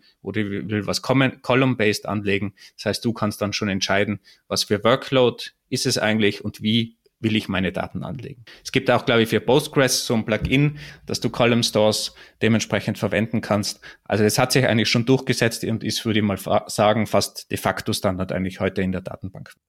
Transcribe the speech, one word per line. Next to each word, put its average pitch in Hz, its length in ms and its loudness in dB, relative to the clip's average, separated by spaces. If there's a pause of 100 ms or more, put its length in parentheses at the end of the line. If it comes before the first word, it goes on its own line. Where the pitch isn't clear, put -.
(220)
oder 104 240 -4
will 101 420 -4
was - 140 -4
Common-, 131 400 0
Column-Based 120 640 0
anlegen. 101 480 -2 (240)
Das - 80 -18
heißt, 104 180 -2
du 120 80 0
kannst 104 300 -4
dann 101 100 -2
schon 107 160 -4
entscheiden, 98 540 0 (260)
was 98 160 -2
für 104 220 0
Workload 127 580 2 (260)
ist 127 160 -4
es 123 120 0
eigentlich 107 480 2
und - 160 -10
wie 113 340 0 (240)
will 110 160 0
ich 104 140 -2
meine 95 220 0
Daten 92 320 -8
anlegen. - 420 -12 (180)
Es - 80 -14
gibt 131 200 0
auch, 120 120 2
glaube 117 200 4
ich, 110 60 2
für 107 100 2
Postgres 139 640 2
so 131 80 -2
ein 110 100 0
Plugin, 135 540 2 (300)
dass 110 120 -4
du 117 120 -2
Column 120 320 2
Stores 107 500 2 (300)
dementsprechend 110 560 0
verwenden 107 420 -2
kannst. - 380 -2 (240)
Also 104 200 0
es 104 140 4
hat 131 140 2
sich 131 160 4
eigentlich 113 220 2
schon 117 180 2
durchgesetzt 127 560 2
und 110 200 -4
ist, - 220 -4
würde 110 140 2
ich 107 60 2
mal 98 120 0
fa-, - 320 0
sagen, 107 380 2
fast - 420 -2
de - 80 -4
facto - 340 -2
Standard 92 400 -2
eigentlich 92 280 -4
heute 98 240 -2
in 92 80 -2
der 92 100 -6
Datenbank. - 500 -14 (180)